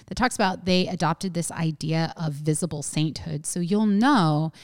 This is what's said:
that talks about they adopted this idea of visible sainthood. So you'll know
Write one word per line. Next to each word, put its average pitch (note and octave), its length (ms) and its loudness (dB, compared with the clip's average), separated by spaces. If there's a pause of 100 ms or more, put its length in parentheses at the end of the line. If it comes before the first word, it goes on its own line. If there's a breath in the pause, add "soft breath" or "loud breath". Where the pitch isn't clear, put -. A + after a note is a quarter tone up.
that - 80 -10
talks - 200 2
about F#3 280 0
they F3+ 240 2
adopted F3 460 -2
this E3+ 180 -4
idea D#3+ 640 -2
of D#3 180 -4
visible D3+ 480 -2
sainthood. D#3 640 -4
So - 140 -6
you'll G#3 260 2
know G3 680 4 (100)